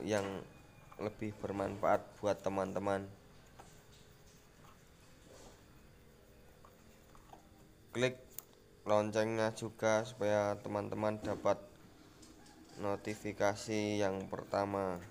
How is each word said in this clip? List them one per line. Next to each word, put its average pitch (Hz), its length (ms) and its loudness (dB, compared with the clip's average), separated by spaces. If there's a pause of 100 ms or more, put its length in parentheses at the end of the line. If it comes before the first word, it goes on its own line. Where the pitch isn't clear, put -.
yang 98 240 2 (720)
lebih 107 400 -4
bermanfaat 101 640 2 (160)
buat 101 240 0
teman-teman. 98 640 0 (4000)
Klik 127 240 2 (640)
loncengnya 110 720 4
juga 110 480 2
supaya 104 560 2
teman-teman 104 640 -2
dapat 101 400 0 (1160)
notifikasi 104 1200 0
yang 95 280 0
pertama 98 680 0 (120)